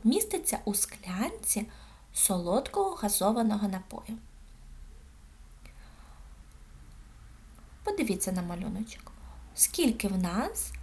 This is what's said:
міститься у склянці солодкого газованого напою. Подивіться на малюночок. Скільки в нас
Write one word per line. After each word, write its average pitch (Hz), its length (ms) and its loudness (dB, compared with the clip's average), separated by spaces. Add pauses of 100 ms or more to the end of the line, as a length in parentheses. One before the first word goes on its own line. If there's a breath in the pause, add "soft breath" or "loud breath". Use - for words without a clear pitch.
міститься - 600 4
у 202 100 0
склянці 226 920 0 (460 soft breath)
солодкого 214 800 2
газованого 214 800 2
напою. 190 500 -8 (3750 soft breath)
Подивіться 226 480 0
на 180 100 0
малюночок. 180 680 -6 (420 soft breath)
Скільки 233 540 4
в 190 100 2
нас 196 540 0 (100)